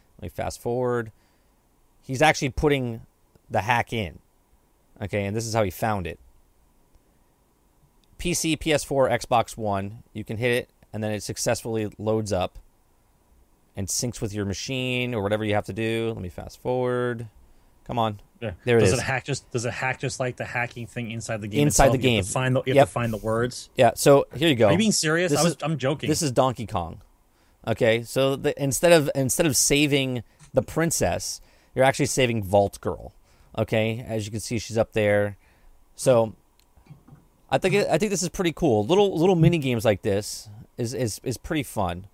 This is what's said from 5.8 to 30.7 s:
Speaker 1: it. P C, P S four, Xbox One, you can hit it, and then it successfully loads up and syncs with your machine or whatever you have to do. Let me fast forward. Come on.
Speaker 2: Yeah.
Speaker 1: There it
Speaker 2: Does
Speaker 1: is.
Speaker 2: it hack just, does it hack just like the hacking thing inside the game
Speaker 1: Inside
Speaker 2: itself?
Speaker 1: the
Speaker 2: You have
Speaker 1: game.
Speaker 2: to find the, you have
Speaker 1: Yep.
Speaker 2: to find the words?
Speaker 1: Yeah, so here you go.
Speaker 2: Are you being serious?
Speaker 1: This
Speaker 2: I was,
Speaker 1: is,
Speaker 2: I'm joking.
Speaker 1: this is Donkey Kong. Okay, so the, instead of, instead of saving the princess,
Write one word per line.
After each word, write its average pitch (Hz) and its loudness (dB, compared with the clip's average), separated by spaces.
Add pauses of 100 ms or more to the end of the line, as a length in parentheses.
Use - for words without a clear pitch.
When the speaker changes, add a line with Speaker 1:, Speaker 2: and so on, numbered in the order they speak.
Speaker 1:
it. 82 -10 (2000)
P 180 -2
C, 160 0
P - -2
S 143 2
four, 135 2
Xbox 117 0
One, 101 -6 (100)
you 107 -10
can 113 -10
hit 120 0
it, 123 -2 (240)
and 107 -6
then 107 -2
it 104 -6
successfully 113 -4
loads 110 -2
up 90 -2 (1160)
and 98 -6
syncs - -6
with 101 -6
your 104 -4
machine 123 -4
or 110 -2
whatever 107 -2
you 104 0
have 104 -2
to 104 -10
do. 113 -2
Let 107 -10
me 90 -10
fast - -16
forward. 123 -4 (580)
Come 123 -6
on. 107 -2 (180)
Speaker 2:
Yeah. 110 -8 (140)
Speaker 1:
There 120 6
it 110 6
Speaker 2:
Does 98 6
Speaker 1:
is. - 0
Speaker 2:
it - -4
hack 131 -4
just, - -8
does 120 -4
it 117 -6
hack 131 -4
just 135 -6
like 127 -4
the 117 -8
hacking 120 -8
thing 117 -10
inside 113 -8
the 110 -6
game 123 0
Speaker 1:
Inside 147 6
Speaker 2:
itself? 123 2
Speaker 1:
the 131 2
Speaker 2:
You 117 4
have - 4
Speaker 1:
game. 98 2
Speaker 2:
to 107 -8
find 127 0
the, 131 2
you 131 0
have - 2
Speaker 1:
Yep. 139 8
Speaker 2:
to - -16
find 117 -4
the 107 -4
words? 113 -4
Speaker 1:
Yeah, 120 6
so 139 6
here 143 0
you 135 4
go. 110 6
Speaker 2:
Are 98 6
you 170 4
being 214 2
serious? 165 0
Speaker 1:
This 147 2
Speaker 2:
I 151 2
was, 170 2
Speaker 1:
is, - -12
Speaker 2:
I'm 151 -2
joking. 127 -2
Speaker 1:
this 151 0
is 143 0
Donkey 127 0
Kong. 87 -6 (640)
Okay, 113 2
so 135 0
the, - -4
instead 143 2
of, 151 6
instead 135 0
of 135 0
saving 135 2 (300)
the 113 4
princess, 98 -2 (320)